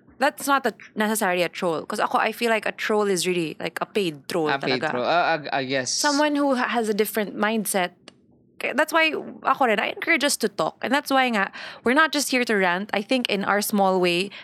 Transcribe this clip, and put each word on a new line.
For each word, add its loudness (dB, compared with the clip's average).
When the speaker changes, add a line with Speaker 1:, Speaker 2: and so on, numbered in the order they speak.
Speaker 1:
That's -2
not 2
a, -2
necessarily 0
a -4
troll. -2
'Cause -6
ako, 0
I 2
feel -2
like 2
a -2
troll 0
is 0
really, -2
like, -6
a -6
paid -4
troll 0
Speaker 2:
A 2
paid -2
Speaker 1:
talaga. -2
Speaker 2:
troll. -2
Uh, 2
I, 0
I -4
guess. -2
Speaker 1:
Someone 0
who 2
ha-, 0
has 0
a 0
different -2
mindset. -2
K-, -4
that's 2
why 4
ako 2
rin, 2
I -2
encourage 0
us 0
to 0
talk. -2
And 0
that's 0
why 4
nga, 0
we're 4
not 4
just -2
here 2
to 2
rant. 2
I 0
think 0
in -2
our 2
small 2
way, 2